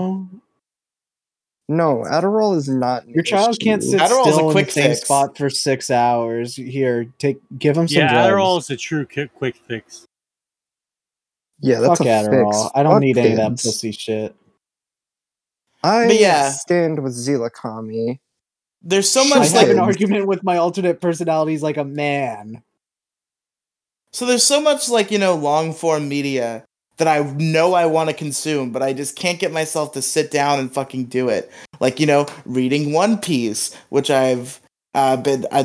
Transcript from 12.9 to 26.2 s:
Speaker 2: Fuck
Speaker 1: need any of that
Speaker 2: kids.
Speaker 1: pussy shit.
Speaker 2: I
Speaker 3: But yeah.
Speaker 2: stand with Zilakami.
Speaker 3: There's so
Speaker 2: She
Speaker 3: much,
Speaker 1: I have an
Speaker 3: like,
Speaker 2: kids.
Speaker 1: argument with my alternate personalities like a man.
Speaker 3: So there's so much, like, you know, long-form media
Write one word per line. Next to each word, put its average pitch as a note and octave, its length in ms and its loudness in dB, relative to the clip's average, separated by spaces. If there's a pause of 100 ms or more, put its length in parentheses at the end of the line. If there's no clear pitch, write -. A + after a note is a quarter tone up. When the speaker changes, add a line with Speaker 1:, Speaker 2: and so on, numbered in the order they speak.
Speaker 2:
Fuck G#3+ 60 4
Speaker 1:
need C3 160 2
any A#2 140 4
of A2+ 60 0
that A2 140 0
Speaker 2:
kids. A#2+ 120 -6
Speaker 1:
pussy A2+ 280 -6
shit. G#2+ 440 -8 (1500)
Speaker 2:
I A3+ 240 4
Speaker 3:
But A3+ 120 6
yeah. D#3 320 4
Speaker 2:
stand D#3+ 500 -2
with C3 120 -6
Zilakami. A#2 1040 -6 (640)
Speaker 3:
There's F#3 260 0
so C4 140 4
Speaker 2:
She C#4+ 60 4
Speaker 3:
much, C#4 80 4
Speaker 1:
I A3 80 6 (140)
have - 100 6
an A3+ 80 4
Speaker 3:
like, G#3+ 100 2
Speaker 2:
kids. G3 100 0
Speaker 1:
argument G3 300 -2
with F#3+ 160 -2
my F3+ 140 0
alternate F3 420 0
personalities D#3+ 640 -2
like D3+ 140 -2
a C#3+ 80 -4
man. C3+ 800 -6 (1500)
Speaker 3:
So - 140 -8
there's B3 180 2
so C#4+ 160 2
much, D4 300 0
like, A3 220 2
you G#3 80 0
know, F#3 160 2
long-form D#3 720 0
media C3 560 -4 (360)